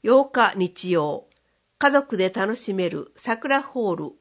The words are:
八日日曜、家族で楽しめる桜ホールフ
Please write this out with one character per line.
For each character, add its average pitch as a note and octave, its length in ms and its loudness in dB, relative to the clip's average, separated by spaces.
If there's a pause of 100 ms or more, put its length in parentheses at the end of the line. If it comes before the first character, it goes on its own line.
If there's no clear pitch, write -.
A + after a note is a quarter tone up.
八 C4 220 6
日 B3 300 2
日 F3+ 360 -4
曜、 D3+ 340 -2 (520)
家 C#4+ 140 4
族 C#4 240 2
で F#3 140 0
楽 G3 260 -2
し - 180 -8
め F#3 160 0
る D#3+ 260 -10
桜 C4+ 460 -2
ホ A3+ 320 -4
ー - 20 -2
ル D#3+ 100 -8
フ - 160 -14